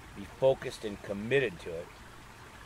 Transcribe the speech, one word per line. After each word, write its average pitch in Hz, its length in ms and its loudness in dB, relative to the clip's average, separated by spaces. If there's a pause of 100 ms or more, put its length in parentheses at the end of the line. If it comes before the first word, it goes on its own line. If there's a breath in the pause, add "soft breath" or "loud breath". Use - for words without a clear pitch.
(160)
be 98 100 -8 (120)
focused 131 460 4
and 101 180 -4
committed 107 580 4
to 90 100 -8
it. 82 160 -4 (800)